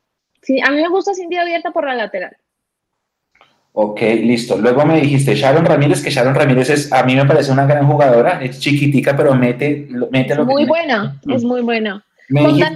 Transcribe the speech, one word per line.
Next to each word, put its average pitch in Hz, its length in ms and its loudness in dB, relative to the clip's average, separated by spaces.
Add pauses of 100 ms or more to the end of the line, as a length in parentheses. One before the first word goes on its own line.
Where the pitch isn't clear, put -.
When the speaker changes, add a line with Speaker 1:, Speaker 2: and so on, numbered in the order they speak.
(440)
Speaker 1:
Sí, 262 180 -2
a 262 80 0
mí 285 100 -2
me 330 100 0
gusta 381 260 -2
Cindy 359 220 -8
abierta 339 340 -4
por 330 140 -4
la 262 100 -6
lateral. 202 420 -8 (1400)
Speaker 2:
Ok, 104 260 -2
listo. 113 560 0
Luego 123 280 2
me 160 160 2
dijiste 139 320 0
Sharon 147 320 2
Ramírez, 156 380 2
que 160 80 -4
Sharon 135 240 0
Ramírez 131 340 2
es, 147 240 -2
a 127 100 4
mí 127 120 0
me 139 100 2
parece 139 260 2
una 139 140 2
gran 143 220 2
jugadora, 151 560 2
es 123 160 -8
chiquitica, 139 580 0
pero 147 160 2
mete, 127 560 -2
lo, 123 220 -6
mete 247 220 -2
Speaker 1:
Es - 40 0
Speaker 2:
lo - 80 0
que 254 80 0
Speaker 1:
muy 294 120 2
Speaker 2:
tiene. - 40 -2
Speaker 1:
buena, 294 580 -2
es 254 160 -2
muy 247 180 -2
buena. 220 440 -6 (240)
Speaker 2:
Me 139 140 0
Speaker 1:
Con 302 120 4
Speaker 2:
dijiste, 320 200 0